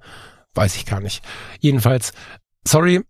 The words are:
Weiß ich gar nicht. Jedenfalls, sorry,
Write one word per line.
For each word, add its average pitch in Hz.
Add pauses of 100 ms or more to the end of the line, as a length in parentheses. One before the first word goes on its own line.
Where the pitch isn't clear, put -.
(540)
Weiß 95
ich -
gar 98
nicht. 98 (380)
Jedenfalls, 131 (560)
sorry, 175